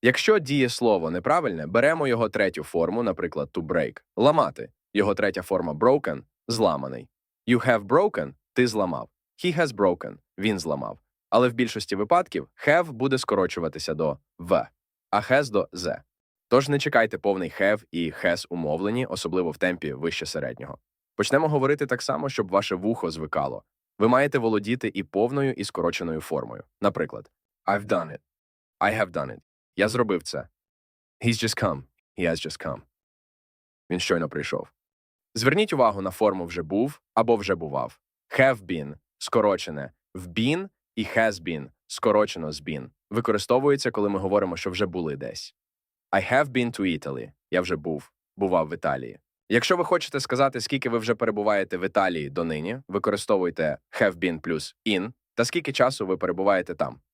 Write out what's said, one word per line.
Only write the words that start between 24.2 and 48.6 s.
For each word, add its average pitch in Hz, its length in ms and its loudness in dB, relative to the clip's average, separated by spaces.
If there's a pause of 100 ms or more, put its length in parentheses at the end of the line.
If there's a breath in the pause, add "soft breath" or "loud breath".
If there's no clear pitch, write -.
володіти 113 560 0
і 98 80 -4
повною, 127 500 0
і - 120 -6
скороченою 85 560 -4
формою. 58 440 -8 (160)
Наприклад, - 500 -2 (360)
I've 104 200 0
done 82 260 -2
it. - 80 -14 (600)
I 107 200 2
have 95 100 -2
done 71 200 -4
it. 55 80 -12 (380)
Я 101 120 4
зробив 101 340 0
це. - 260 -10 (720)
He's 117 240 0
just - 180 -2
come. 78 200 -2 (360)
He 87 100 0
has 82 180 -2
just - 200 -10
come. 67 140 -6 (1120)
Він 90 100 -2
щойно 82 280 0
прийшов. - 400 -6 (640)
Зверніть 143 380 2
увагу 110 300 2
на 95 80 -2
форму 95 340 2
«вже 85 180 -6
був» 104 380 -2 (140)
або 113 220 4
«вже 95 180 0
бував». 71 460 -6 (380)
Have 131 180 6
been, 82 380 -6 (240)
скорочене, 92 720 0 (220)
в 90 120 -10
«been» 131 420 -2 (260)
і 110 100 -4
«has 113 280 2
been» 80 380 -8 (160)
скорочено 101 640 0
з 76 100 -10
«been». 73 280 -8 (200)
використовується, 120 800 2
коли 104 180 0
ми 101 100 0
говоримо, 95 380 0
що 95 140 -4
вже 92 160 -2
були 85 300 -4
десь. - 380 -12 (580)
I 95 200 2
have 139 120 6
been 123 360 -2
to 90 180 2
Italy. 65 340 -8 (180)
Я 90 100 2
вже 90 160 -2
був, 76 360 -6 (240)
бував 90 320 2